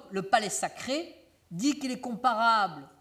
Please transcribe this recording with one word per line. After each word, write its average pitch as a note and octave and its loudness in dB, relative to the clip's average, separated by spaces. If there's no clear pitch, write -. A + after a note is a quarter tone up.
le G3 -2
palais G#3+ 2
sacré, - -4
dit B3+ 0
qu'il C4 -4
est B3+ -6
comparable A3+ 2